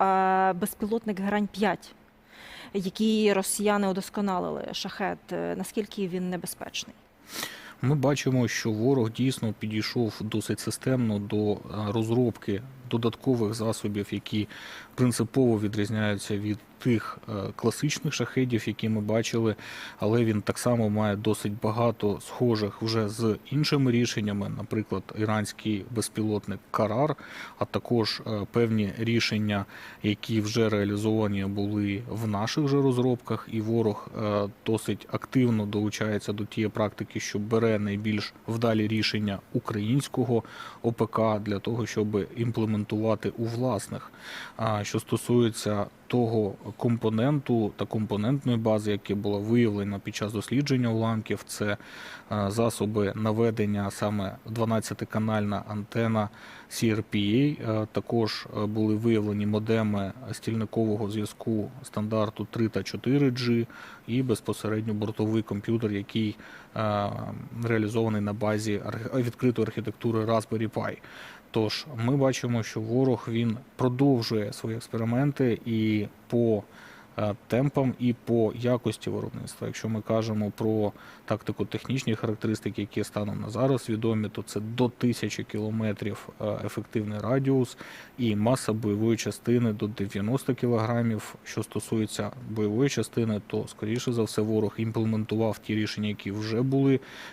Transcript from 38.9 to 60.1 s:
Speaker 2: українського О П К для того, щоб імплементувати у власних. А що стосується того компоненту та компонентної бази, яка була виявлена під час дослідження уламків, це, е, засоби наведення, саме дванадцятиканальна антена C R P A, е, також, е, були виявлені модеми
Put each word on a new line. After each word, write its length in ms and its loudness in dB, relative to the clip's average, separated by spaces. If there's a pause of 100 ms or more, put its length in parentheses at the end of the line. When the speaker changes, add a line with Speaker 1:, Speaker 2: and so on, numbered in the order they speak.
Speaker 2:
українського 880 0 (380)
О 100 2
П 140 2
К 340 2
для 200 -2
того, 260 -2
щоб 500 0
імплементувати 1040 0
у 80 -2
власних. 640 -4 (460)
А 260 0
що 160 -2
стосується 840 2 (220)
того 460 2 (240)
компоненту 960 2
та 100 -4
компонентної 720 0
бази, 340 2
яка 240 -2
була 240 0
виявлена 600 2
під 160 -10
час 180 -4
дослідження 560 2
уламків, 560 0
це, 320 -2 (540)
е, 200 0
засоби 640 2
наведення, 760 2
саме 440 -2 (100)
дванадцятиканальна 1200 0
антена 600 0 (400)
C 260 2
R 80 -2 (100)
P 40 2
A, 640 2
е, 80 -4
також, 560 0 (100)
е, 80 0
були 300 2
виявлені 500 2
модеми 680 2 (180)